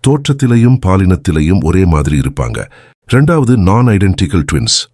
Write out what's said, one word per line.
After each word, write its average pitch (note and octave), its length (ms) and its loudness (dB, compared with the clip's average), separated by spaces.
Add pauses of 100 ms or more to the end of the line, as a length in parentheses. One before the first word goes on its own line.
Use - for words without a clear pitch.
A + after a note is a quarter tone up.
தோற்றத்திலையும் C3 720 2 (100)
பாலினத்திலையும் F2+ 800 0
ஒரே F#2 160 2 (100)
மாதிரி D2 300 0
இருப்பாங்க. C2 340 -6 (560)
ரெண்டாவது C#3+ 400 2 (140)
நான் A#2+ 260 2
ஐடென்டிக்கல் F#2 560 0
ட்வின்ஸ் C#2+ 260 -2 (180)